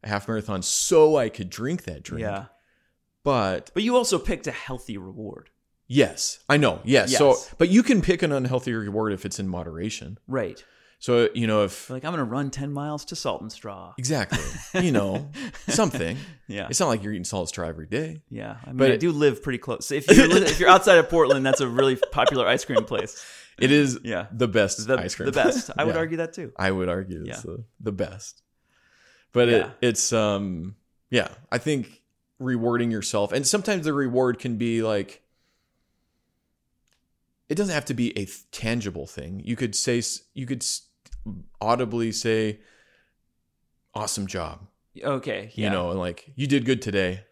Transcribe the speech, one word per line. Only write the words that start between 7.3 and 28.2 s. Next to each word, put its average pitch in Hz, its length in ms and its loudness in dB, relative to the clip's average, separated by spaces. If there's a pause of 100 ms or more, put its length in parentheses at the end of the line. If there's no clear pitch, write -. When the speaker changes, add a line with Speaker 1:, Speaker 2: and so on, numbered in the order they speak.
Speaker 1:
but 175 120 4
you 214 140 8
can 214 180 4
pick 175 220 2
an 156 80 0
unhealthy 127 420 -2
reward 107 380 -2
if 95 140 -6
it's 95 140 -8
in 98 80 -4
moderation. 87 680 -8 (100)
Speaker 2:
Right. 120 360 -6 (380)
Speaker 1:
So, 117 320 4
you 117 140 0
know, 107 160 4
if - 260 -6
Speaker 2:
Like, 131 160 -10
I'm 160 60 -6
gonna 160 140 -2
run 131 260 -4
ten 139 220 -8
miles 147 320 -8
to 170 100 -12
Salt 120 260 -6
and 110 100 -12
Straw. 95 460 -16
Speaker 1:
Exactly. 127 420 -4 (440)
You 170 80 2
know, 107 380 -2 (200)
Speaker 2:
<laughs> - 200 -14
Speaker 1:
something. 131 480 0 (300)
Speaker 2:
Yeah. 98 220 -8
Speaker 1:
It's - 100 -2
not 180 80 2
like 110 160 0
you're 104 100 -6
eating 90 120 -8
Salt 92 240 -4
Straw 82 180 -6
every 78 200 -10
day. 156 420 -6
Speaker 2:
Yeah. 107 340 -12
I - 40 -18
mean, 127 100 -10
Speaker 1:
But 131 140 6
Speaker 2:
I 113 60 2
do 170 140 0
live 147 300 2
pretty 123 180 -4
close. - 280 -8
So - 80 -4
if 147 120 -4
you're - 200 12
li-, 180 160 6
if - 160 0
you're 180 100 6
outside 185 280 10
of 160 120 6
Portland, 139 360 4
that's 135 160 2
a 131 60 0
really 131 280 4 (160)
popular 123 360 2
ice 123 180 2
cream 117 200 2
place. - 360 -6 (360)
Speaker 1:
It 131 140 4
is 143 320 4
Speaker 2:
Yeah. 104 280 -6
Speaker 1:
the 117 160 0
best 104 400 2
Speaker 2:
The, 107 120 2
Speaker 1:
ice 90 160 -6
cream - 120 -6
Speaker 2:
the 139 60 -2
Speaker 1:
place. 151 220 2
Speaker 2:
best. - 220 -6
I 151 80 0
would 165 100 0
Speaker 1:
Yeah. 165 60 -2
Speaker 2:
argue 165 160 -4
that 165 160 -6
too. 170 240 -12
Speaker 1:
I 95 140 0
would 92 180 -2
argue 90 320 -6
it's - 80 -12
Speaker 2:
Yeah. - 120 -12
Speaker 1:
the, 113 220 -12 (160)
the 110 140 -6
best. 98 500 -10 (880)